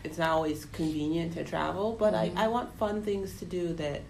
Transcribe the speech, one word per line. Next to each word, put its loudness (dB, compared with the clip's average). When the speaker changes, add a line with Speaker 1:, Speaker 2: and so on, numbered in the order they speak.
Speaker 1:
it's -6
not 4
always 2
convenient 0
to -4
travel, 0
but 6
Speaker 2:
Mm-hmm. 2
Speaker 1:
I, 4
I 4
want -2
fun 0
things -2
to -8
do -2
that -2